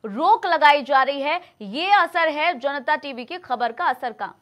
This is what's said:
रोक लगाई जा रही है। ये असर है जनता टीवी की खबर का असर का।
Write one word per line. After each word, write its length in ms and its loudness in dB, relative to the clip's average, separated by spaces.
रोक 420 2
लगाई 360 4
जा 200 2
रही 180 -2
है। 200 -2
ये 300 -6
असर 380 2
है 300 -2
जनता 380 -2
टीवी 280 -10
की 140 -12
खबर 340 -4
का 120 -6
असर 280 -2
का। 300 -12